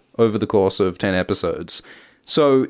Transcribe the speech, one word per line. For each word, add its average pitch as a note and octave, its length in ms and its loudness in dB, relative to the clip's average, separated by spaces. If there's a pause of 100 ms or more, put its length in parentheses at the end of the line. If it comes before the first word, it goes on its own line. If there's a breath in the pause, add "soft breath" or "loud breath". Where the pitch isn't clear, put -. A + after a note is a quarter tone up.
(200)
over A2+ 180 2
the G#2 100 -4
course G2 340 2
of F#2 160 -2
ten G2 180 -2
episodes. F2+ 640 -4 (460 loud breath)
So C#3 420 2